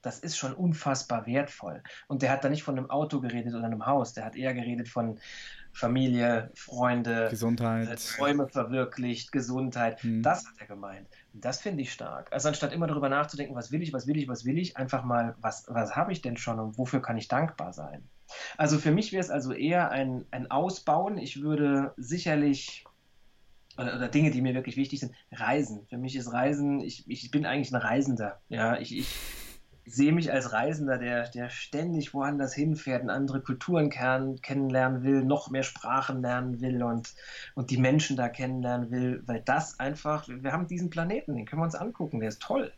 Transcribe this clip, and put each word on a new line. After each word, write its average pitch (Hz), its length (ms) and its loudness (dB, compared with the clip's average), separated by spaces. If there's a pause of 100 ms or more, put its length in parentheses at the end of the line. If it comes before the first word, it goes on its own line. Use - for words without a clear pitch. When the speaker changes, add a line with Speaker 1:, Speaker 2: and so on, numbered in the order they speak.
Speaker 1:
das - 180 -8
ist 165 180 -6
schon 135 160 -4
unfassbar 135 720 0
wertvoll. 117 560 -4 (260)
Und 131 140 -2
der 131 100 4
hat 135 120 0
da 139 60 4
nicht 151 140 0
von 139 140 -2
einem 135 120 -4
Auto 147 320 0
geredet 117 340 -2
oder 113 100 -4
einem 113 200 -4
Haus, 131 280 2
der 110 120 -8
hat 113 100 -10
eher 131 180 -2
geredet 120 360 -4
von 113 280 -2 (540)
Familie, 120 840 2
Freunde, 117 720 2
Speaker 2:
Gesundheit. 113 600 0
Speaker 1:
äh, 117 60 -6
Träume 143 540 0
verwirklicht, 123 840 -2
Gesundheit. 123 720 0
Speaker 2:
Mhm. 113 180 2
Speaker 1:
Das 156 240 2
hat - 140 -20
er 104 80 -14
gemeint. 101 400 -12 (260)
Und 104 120 -12
das 123 160 -4
finde 180 220 -2
ich 123 100 -6
stark. - 400 -10
Also - 160 0
anstatt 151 240 -2
immer 165 140 0
darüber 143 220 0
nachzudenken, 143 460 -2
„Was 120 160 -8
will 160 100 0
ich, 160 120 -4
was 127 120 -4
will 147 120 2
ich, 143 100 -2
was 117 180 -6
will 135 140 2
ich?“, 180 180 -4
einfach 127 260 -2
mal, 117 360 2
„Was, - 300 -6
was 113 260 -2
habe 180 160 0
ich 170 100 -4
denn 120 160 -4
schon 113 220 -2
und 110 180 -4
wofür 127 240 0
kann 113 160 -2
ich 110 120 -6
dankbar 131 440 0
sein?“ - 360 -12 (480)
Also 151 200 6
für 151 140 4
mich 208 220 4
wäre 190 80 2
es 170 80 -2
also 131 240 0
eher 165 360 4
ein, 131 420 -2
ein 151 200 -6
Ausbauen. 185 680 2
Ich 139 240 -8
würde 147 560 2
sicherlich, 147 880 0 (920)
oder, 123 180 -4
oder 120 120 -2
Dinge, 147 240 6
die 127 100 2
mir 127 120 2
wirklich 127 240 -2
wichtig 135 220 0
sind, 123 140 -6 (180)
Reisen. 110 560 -2
Für 120 100 -10
mich 131 180 -6
ist 120 160 -4
Reisen, 143 500 2
ich, - 280 -8
ich - 220 -8
bin 147 140 2
eigentlich 131 260 0
ein 120 100 2
Reisender. 117 680 2
Ja, 113 300 2
ich, - 180 -8
ich - 100 -4 (760)
sehe 139 280 6
mich 165 180 4
als 123 220 0
Reisender, 135 440 2
der, 120 320 0
der 120 200 -6
ständig 156 640 -2
woanders 139 400 0
hinfährt 143 500 0
und 110 60 -4
andere 135 320 0
Kulturen 151 480 2
kern-, 131 520 0
kennenlernen 131 600 2
will, 135 200 6
noch 143 260 2
mehr 135 140 0
Sprachen 131 580 0
lernen 123 400 0
will 127 220 2
und, 117 300 -2 (420)
und 127 140 -2
die 131 80 2
Menschen 135 380 6
da 123 140 2
kennenlernen 123 640 -2
will, 127 340 0
weil 113 160 -2
das 147 380 0
einfach, 151 480 -2
wir, 127 160 -10
wir 135 100 -2
haben 170 140 0
diesen 175 220 -2
Planeten, 165 460 -2
den 110 100 -4
können 147 160 -2
wir 165 40 2
uns 160 100 -2
angucken, 180 440 -4
der 110 100 -2
ist 107 120 -10
toll. - 360 0